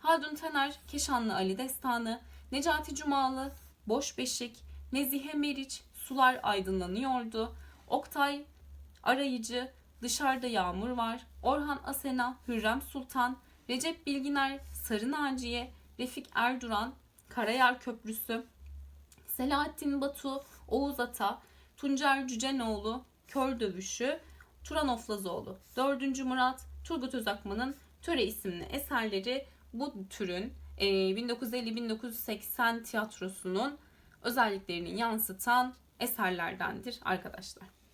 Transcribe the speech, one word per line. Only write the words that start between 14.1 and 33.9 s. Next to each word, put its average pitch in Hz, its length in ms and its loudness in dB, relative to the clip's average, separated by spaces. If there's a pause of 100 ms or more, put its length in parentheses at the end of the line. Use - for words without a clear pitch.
Sarı 226 380 -2
Naciye, 254 600 -2 (280)
Refik 247 360 -6
Erduran, 240 600 0 (340)
Karayar 247 520 4
Köprüsü, 226 680 -6 (800)
Selahattin 285 760 0
Batu, 277 440 -4 (240)
Oğuz 277 320 2
Ata, 240 420 -2 (340)
Tuncer 277 520 2
Cücenoğlu, 233 760 0 (240)
Kör 262 320 0
Dövüşü, 220 600 -2 (440)
Turan 302 240 2
Oflazoğlu, 196 680 -4 (180)
Dördüncü 269 480 2
Murat, 254 420 2 (180)
Turgut 262 300 -4
Özakman'ın 220 640 -2 (260)
Töre 320 220 2
isimli 185 400 -4
eserleri 247 840 0 (260)
bu 262 220 -4 (160)
türün, 190 420 -4 (280)
e, 190 360 4
bin 240 120 -2
dokuz 240 200 -2
yüz 220 60 -2
elli, 226 220 0
bin 233 140 -2
dokuz 226 240 -4
yüz - 60 -6
seksen 233 600 0
tiyatrosunun 214 960 -2 (440)